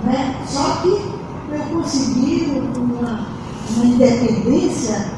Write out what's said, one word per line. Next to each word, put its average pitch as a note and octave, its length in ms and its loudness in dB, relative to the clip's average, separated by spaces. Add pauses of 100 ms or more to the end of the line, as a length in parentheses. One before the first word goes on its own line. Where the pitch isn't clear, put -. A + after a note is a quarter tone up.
né? C4+ 320 0 (120)
Só C#4 340 0
que F4 80 4
eu - 680 -2 (120)
consegui D4 880 2 (140)
uma, A#3+ 520 -2 (480)
uma A#3 100 2
independência A#3+ 1300 2